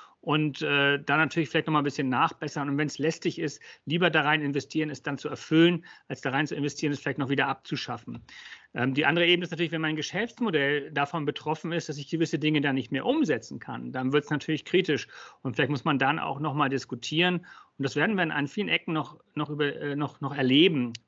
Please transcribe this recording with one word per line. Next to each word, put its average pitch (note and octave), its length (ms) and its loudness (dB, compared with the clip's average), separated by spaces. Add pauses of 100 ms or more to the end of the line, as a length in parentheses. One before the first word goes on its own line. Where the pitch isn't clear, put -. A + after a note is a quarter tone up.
(220)
und, D3+ 400 0
äh, C#3+ 420 2
dann D3 160 2
natürlich D#3+ 300 2
vielleicht D#3+ 180 0
noch D#3 60 2
mal D3+ 60 6
ein C#3 40 0
bisschen C#3 240 -2
nachbessern. C#3+ 640 0
Und C#3 80 0
wenn's D3+ 220 -2
lästig D#3+ 400 -2
ist, D#3 200 -4 (260)
lieber E3+ 240 2
da D#3+ 120 4
rein D3+ 200 2
investieren, D3 500 -2
es C3+ 100 -10
dann C#3 160 -4
zu - 100 -8
erfüllen, E3 560 4 (240)
als - 140 -8
da C#3 80 -2
rein C#3+ 160 0
zu - 100 -4
investieren, C#3+ 380 -2
es C#3 60 -4
vielleicht C3+ 180 -4
noch C3+ 120 -2
wieder C#3 180 2
abzuschaffen. B2 760 -6 (540)
Ähm, B2+ 180 0
die C#3+ 140 2
andere E3+ 180 4
Ebene F3 200 2
ist D#3+ 40 -8
natürlich, E3 220 -2
wenn D#3+ 100 -4
mein D#3 140 -2
Geschäftsmodell D3+ 960 -2
davon C#3+ 340 -2
betroffen D#3 460 -4
ist, E3 180 -4
dass C#3+ 80 -8
ich C#3+ 100 -12
gewisse D#3+ 300 -2
Dinge D3+ 240 2
da C3+ 100 2
nicht C3 200 -2
mehr C#3 160 -2
umsetzen E3 500 0
kann, B2 340 -10
dann C3 220 -2
wird's D3 160 2
natürlich D3+ 340 -2
kritisch. E3 440 0 (340)
Und C3 140 -4
vielleicht C#3 160 2
muss C3+ 140 -2
man D3 120 2
dann C#3 220 2
auch C3+ 200 -4
noch D3 140 -4
mal C#3 160 2
diskutieren. D#3+ 800 0 (300)
Und C#3 60 -4
das C3 120 -2
werden F3+ 200 2
wir E3+ 180 0
an C#3+ 140 -2
vielen G3 220 -4
Ecken E3+ 240 -2
noch, D3+ 240 -4 (160)
noch D3 160 -4
über, D3 260 -2
äh, C#3+ 200 -6
noch, C#3+ 260 -4
noch C#3 140 -6
erleben, C3+ 580 4 (140)